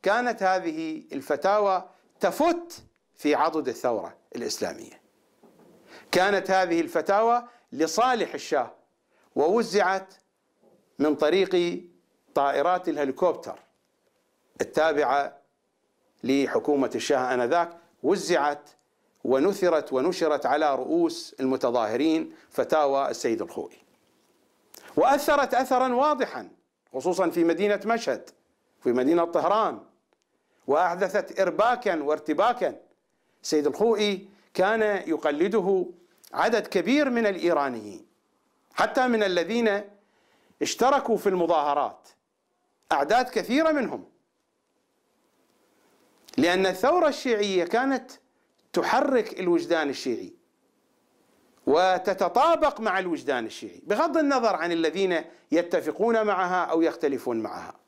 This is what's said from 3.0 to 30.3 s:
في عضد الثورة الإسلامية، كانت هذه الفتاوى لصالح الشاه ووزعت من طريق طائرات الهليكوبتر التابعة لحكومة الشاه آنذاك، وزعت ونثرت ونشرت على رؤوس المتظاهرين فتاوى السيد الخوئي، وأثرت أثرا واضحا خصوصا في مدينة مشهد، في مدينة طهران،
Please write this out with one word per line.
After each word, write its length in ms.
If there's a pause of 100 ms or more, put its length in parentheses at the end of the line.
في 200
عضد 340
الثورة 480 (200)
الإسلامية، 640 (1120)
كانت 380
هذه 300
الفتاوى 680 (240)
لصالح 640
الشاه 400 (640)
ووزعت 760 (840)
من 160
طريق 680 (520)
طائرات 540
الهليكوبتر 720 (1000)
التابعة 760 (880)
لحكومة 680
الشاه 400
آنذاك، 360 (320)
وزعت 680 (540)
ونثرت 680
ونشرت 540
على 280
رؤوس 680
المتظاهرين 920 (160)
فتاوى 600
السيد 320
الخوئي، 360 (1160)
وأثرت 580
أثرا 400
واضحا 540 (460)
خصوصا 360
في 140
مدينة 400
مشهد، 460 (520)
في 100
مدينة 320
طهران، 560 (840)